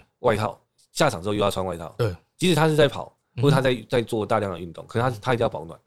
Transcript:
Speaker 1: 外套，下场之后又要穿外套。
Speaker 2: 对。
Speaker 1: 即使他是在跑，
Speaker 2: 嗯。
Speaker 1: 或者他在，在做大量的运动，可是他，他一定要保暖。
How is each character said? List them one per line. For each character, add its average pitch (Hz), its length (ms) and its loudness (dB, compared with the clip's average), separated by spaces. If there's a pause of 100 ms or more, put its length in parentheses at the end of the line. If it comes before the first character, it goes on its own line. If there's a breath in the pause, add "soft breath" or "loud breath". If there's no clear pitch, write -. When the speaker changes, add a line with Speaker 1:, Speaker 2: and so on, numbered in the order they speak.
(200)
Speaker 1:
外 113 180 2
套， 107 200 -4 (360)
下 156 160 4
场 95 120 -6
之 95 60 -6
后 107 60 0
又 104 80 0
要 101 100 2
穿 92 140 -4
外 90 100 -4
套。 82 220 -12
Speaker 2:
对。 104 180 -2 (220)
Speaker 1:
即 180 120 0
使 170 60 4
他 151 120 4
是 156 80 2
在 147 100 4
跑， - 320 -4 (180)
Speaker 2:
嗯。 117 80 -4
Speaker 1:
或 139 60 6
者 135 60 6
他 135 60 4
在， 127 140 2 (140)
在 123 120 0
做 107 240 -2
大 110 140 0
量 101 120 -4
的 87 80 -8
运 90 120 -10
动， - 160 -14
可 - 120 -4
是 117 40 0
他， 123 60 2 (120)
他 127 120 0
一 117 40 0
定 117 60 0
要 123 60 2
保 78 160 -10
暖。 82 220 -16